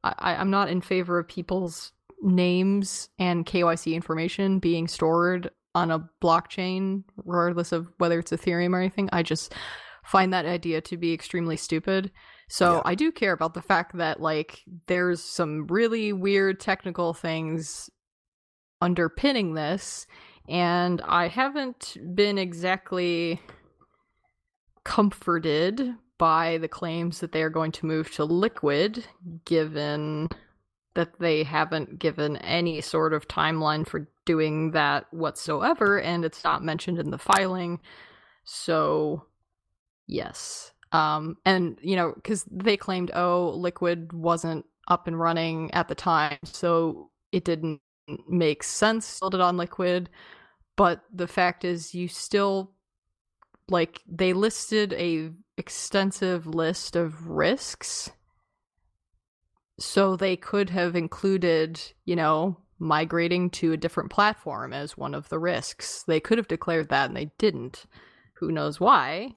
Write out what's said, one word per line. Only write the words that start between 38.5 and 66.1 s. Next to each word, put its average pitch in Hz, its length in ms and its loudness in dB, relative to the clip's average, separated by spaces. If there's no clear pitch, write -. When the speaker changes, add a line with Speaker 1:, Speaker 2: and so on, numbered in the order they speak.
Speaker 1:
yes. - 640 -8
Um, 156 440 0
and, 185 380 2
you 185 120 0
know, 170 180 0
'cause 202 260 -4
they 196 280 0
claimed, 180 360 -4
Oh, 175 420 2
Liquid 175 580 -2
wasn't 165 520 -2
up 180 200 2
and 165 120 -4
running 165 540 0
at 170 140 0
the 160 80 -4
time, 151 480 2
so 165 680 0
it 180 120 0
didn't 160 380 -2
makes 160 400 2
sense 220 480 0
to - 80 -6
build 190 120 -2
it 185 60 2
on 180 160 4
Liquid, 180 520 -2
but 175 260 4
the 175 140 -4
fact 180 380 0
is 170 280 -4
you 175 140 -4
still, 196 640 0
like, 170 380 0
they 180 260 2
listed 208 600 0
a 160 380 -2
extensive 185 880 -2
list 160 500 -2
of 165 320 -2
risks, - 840 -2
so 196 360 2
they 185 200 0
could 202 340 -2
have 175 260 0
included, 165 840 0
you 175 100 0
know, 160 420 2
migrating 170 720 2
to 160 240 0
a 160 40 0
different 165 340 -4
platform 202 600 -2
as 143 240 -8
one 139 200 -8
of 147 140 -10
the 160 100 -2
risks. - 680 -4
They 160 120 4